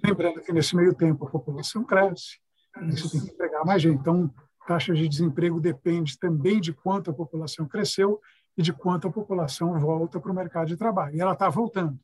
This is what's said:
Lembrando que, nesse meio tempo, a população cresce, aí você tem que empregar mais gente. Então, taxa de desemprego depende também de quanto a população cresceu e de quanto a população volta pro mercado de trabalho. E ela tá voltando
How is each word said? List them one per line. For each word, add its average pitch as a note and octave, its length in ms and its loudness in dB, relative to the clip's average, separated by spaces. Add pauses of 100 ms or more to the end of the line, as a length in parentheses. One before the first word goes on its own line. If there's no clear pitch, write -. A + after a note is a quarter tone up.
Lembrando E3+ 380 0
que, F3+ 100 -4
nesse D#3+ 240 2
meio F3+ 180 6
tempo, D#3 320 2
a - 40 -10
população D3+ 520 -4
cresce, G3 560 2 (380)
aí D#3+ 140 -4
você E3 180 -2
tem D3+ 180 -2
que - 60 -14
empregar D#3 320 -4
mais F#3 160 4
gente. D3+ 180 4
Então, E3 320 2 (360)
taxa E3+ 280 0
de D#3 140 2
desemprego E3 500 0
depende E3 580 0
também F3+ 440 2
de E3 120 -2
quanto F#3+ 380 -2
a D3 40 -6
população D#3+ 520 -8
cresceu G3+ 540 0 (360)
e F3+ 60 0
de E3 100 2
quanto F3+ 360 -2
a - 20 -2
população F3 680 -2
volta D#3+ 400 -2
pro F#3+ 140 -6
mercado E3+ 340 -4
de E3+ 80 -6
trabalho. F#3 400 -2
E E3 40 -4
ela F#3 140 2
tá F#3+ 140 0
voltando F3 560 -2